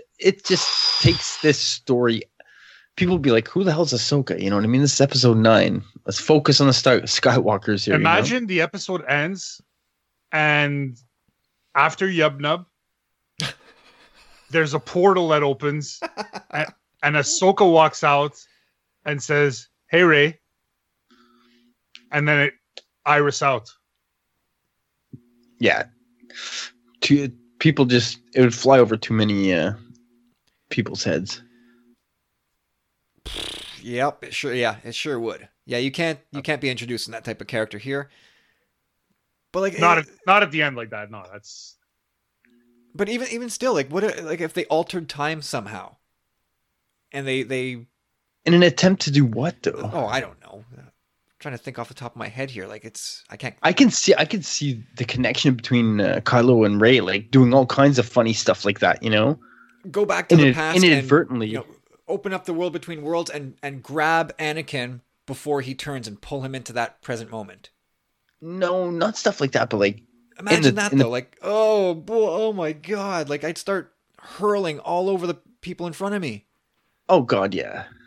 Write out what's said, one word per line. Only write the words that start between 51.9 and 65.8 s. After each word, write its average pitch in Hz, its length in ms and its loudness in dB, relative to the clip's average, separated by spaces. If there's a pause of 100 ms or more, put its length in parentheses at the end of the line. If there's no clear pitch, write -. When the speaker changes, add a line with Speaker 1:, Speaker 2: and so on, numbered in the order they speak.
Speaker 3:
top 120 200 -14
of - 40 -20
my 110 120 -10
head 131 200 -10
here. 107 180 -12
Like, 107 180 -16
it's, - 440 -16
I 101 80 -18
can't - 240 -12
Speaker 1:
I - 120 2
can 240 180 8
see, - 260 2
I 156 80 2
can 185 160 -6
see 131 420 -6 (120)
the 120 100 -6
connection 123 480 0
between, 113 480 0
uh, 92 220 0
Kylo 120 420 4
and 101 160 2
Rey, 120 200 6
like, 95 300 -4
doing 127 220 6
all 135 140 6
kinds 139 320 4
of 113 80 2
funny 113 260 2
stuff - 320 -2
like 101 140 -2
that, - 240 2
you 113 60 -2
know? 110 280 2 (540)
Speaker 3:
Go 202 140 0
back 180 240 -2
to 175 60 8
Speaker 1:
In 160 60 10
Speaker 3:
the 139 80 8
Speaker 1:
a-, 127 40 4
Speaker 3:
past 160 300 0
Speaker 1:
inadvertently. 135 640 2
Speaker 3:
and, 107 60 -6
you 123 60 -6
know, 120 60 -14 (420)
open 190 260 -6
up 180 120 -8
the 180 80 -6
World 170 200 -4
Between 160 300 -12
Worlds 170 260 -4
and, 143 320 -12
and 139 220 -12
grab 156 540 -2
Anakin 139 640 -8 (260)
before 139 340 -4
he 131 140 -8
turns 135 320 -10